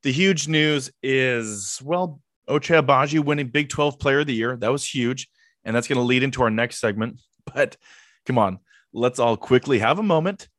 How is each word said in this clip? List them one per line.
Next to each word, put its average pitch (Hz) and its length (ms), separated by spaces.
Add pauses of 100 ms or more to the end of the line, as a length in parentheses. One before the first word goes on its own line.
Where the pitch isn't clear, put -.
the 139 80
huge 156 380
news 151 420 (120)
is, 120 800
well, 170 360 (280)
Ochai 151 340
Agbaji 143 420
winning 147 240
Big 143 200
Twelve 147 300
Player 143 220
of 147 60
the 135 80
Year. 117 220
That 117 160
was 143 160
huge. 127 400 (360)
And 113 120
that's 120 120
gonna 127 140
lead 127 200
into 131 200
our 113 80
next 117 280
segment. 110 420 (240)
But - 320 (500)
come 127 120
on, 95 200 (340)
let's 123 260
all 117 180
quickly 131 420
have 123 200
a 220 40
moment. 185 460 (100)